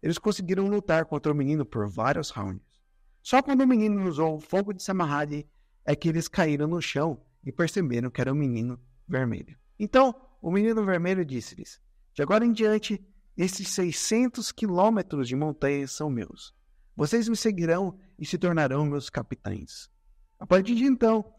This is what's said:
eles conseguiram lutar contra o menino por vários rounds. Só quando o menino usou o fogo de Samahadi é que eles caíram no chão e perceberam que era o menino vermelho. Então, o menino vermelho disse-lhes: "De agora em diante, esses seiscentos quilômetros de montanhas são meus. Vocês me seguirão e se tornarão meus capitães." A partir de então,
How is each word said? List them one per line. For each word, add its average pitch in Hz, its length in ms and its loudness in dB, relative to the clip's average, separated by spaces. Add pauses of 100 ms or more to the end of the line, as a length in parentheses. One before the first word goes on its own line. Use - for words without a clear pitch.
eles 165 160 -2
conseguiram 196 480 0
lutar 196 380 0
contra 151 260 -2
o 147 40 0
menino 147 300 0
por 104 220 -4
vários 127 420 -2
rounds. 98 320 -8 (600)
Só 262 200 4
quando 269 200 2
o 269 60 4
menino 214 400 2
usou 156 280 0
o 151 40 -10
fogo 196 340 -4
de 185 80 -12
Samahadi 147 680 -4 (380)
é 147 100 2
que 147 140 -4
eles 160 180 -2
caíram 147 400 0
no 170 140 -4
chão 147 400 -2 (220)
e 135 80 -10
perceberam 131 580 -2
que 127 120 -6
era 127 100 0
o 139 40 0
menino 123 440 -2 (280)
vermelho. 131 500 -4 (200)
Então, 254 380 4 (260)
o 170 100 -4
menino 214 340 2
vermelho 180 400 0
disse-lhes: 120 560 -12 (320)
"De - 80 -4
agora 208 240 2
em 233 60 4
diante, 214 520 0 (320)
esses 185 340 -4
seiscentos 220 840 -2
quilômetros 185 760 0
de 127 80 -4
montanhas 143 560 -2
são 151 180 -6
meus. - 460 -8 (400)
Vocês 214 320 2
me 226 80 0
seguirão 180 600 2 (200)
e 151 80 -8
se 180 120 -4
tornarão 151 480 2
meus 143 240 -2
capitães." - 800 -8 (500)
A - 80 -14
partir 196 280 4
de 233 100 2
então, 226 540 2